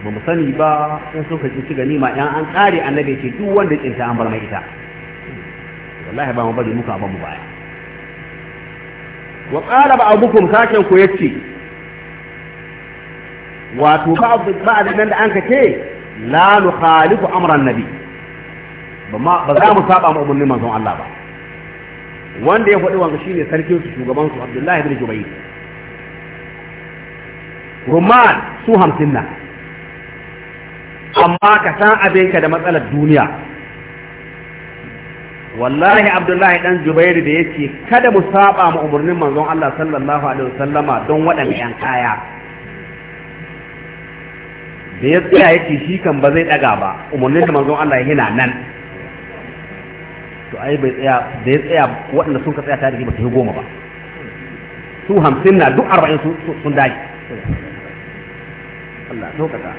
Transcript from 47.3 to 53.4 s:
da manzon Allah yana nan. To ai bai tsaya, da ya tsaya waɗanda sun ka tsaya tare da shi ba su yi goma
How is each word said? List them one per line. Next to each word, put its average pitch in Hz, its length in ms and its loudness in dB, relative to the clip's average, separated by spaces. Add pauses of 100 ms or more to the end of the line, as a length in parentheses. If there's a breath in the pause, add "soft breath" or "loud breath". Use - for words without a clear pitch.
da 165 60 0
manzon 143 240 2
Allah 143 240 0
yana 127 320 2
nan. 127 200 2 (2000)
To - 120 -12
ai 143 140 0
bai 131 180 0
tsaya, 135 200 2 (280)
da 120 80 0
ya 147 80 4
tsaya 147 240 2 (320)
waɗanda 147 300 0
sun 151 100 -2
ka 147 60 -8
tsaya 139 180 -4
tare 135 140 0
da 117 40 -8
shi 127 60 -6
ba 113 140 -6
su 110 100 -4
yi 120 80 -2
goma 127 160 2